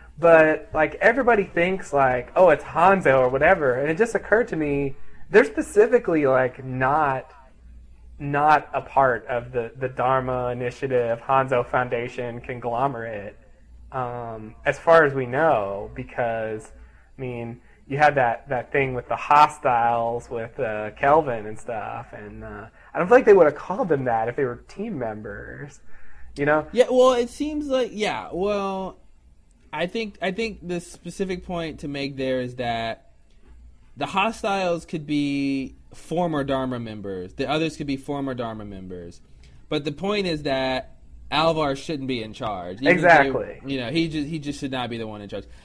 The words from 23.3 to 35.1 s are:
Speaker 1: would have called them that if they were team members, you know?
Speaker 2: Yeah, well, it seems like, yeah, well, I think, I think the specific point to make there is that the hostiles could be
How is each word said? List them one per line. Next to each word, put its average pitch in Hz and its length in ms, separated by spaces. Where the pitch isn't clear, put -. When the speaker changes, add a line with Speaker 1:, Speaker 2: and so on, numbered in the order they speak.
Speaker 1:
would 180 120
have 143 80
called 196 360
them 135 160
that 113 220
if 123 80
they 143 80
were 123 220
team 196 320
members, 117 800
you 143 80
know? 151 280
Speaker 2:
Yeah, 233 180
well, 254 220
it 240 180
seems 302 360
like, 262 280
yeah, 147 380
well, 196 640
I 160 140
think, 214 340
I 185 120
think 214 340
the 175 140
specific 185 680
point 165 340
to 156 80
make 139 300
there 131 220
is 123 160
that 117 560
the 143 100
hostiles 196 800
could 156 220
be 139 720